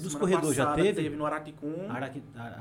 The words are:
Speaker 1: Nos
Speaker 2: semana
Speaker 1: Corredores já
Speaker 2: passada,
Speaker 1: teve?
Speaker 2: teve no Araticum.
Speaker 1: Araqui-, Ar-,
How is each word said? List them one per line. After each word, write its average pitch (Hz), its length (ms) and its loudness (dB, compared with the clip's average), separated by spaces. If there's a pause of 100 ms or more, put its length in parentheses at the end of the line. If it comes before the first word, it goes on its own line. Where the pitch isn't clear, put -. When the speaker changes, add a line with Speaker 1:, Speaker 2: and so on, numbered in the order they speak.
Speaker 1:
Nos 170 100 -6
Speaker 2:
semana 143 80 -4
Speaker 1:
Corredores 160 360 4
já 135 80 4
Speaker 2:
passada, 147 180 4
Speaker 1:
teve? 185 200 4
Speaker 2:
teve 147 140 -2
no 151 100 -2
Araticum. 151 640 -4
Speaker 1:
Araqui-, 127 320 -6 (140)
Ar-, 117 240 -12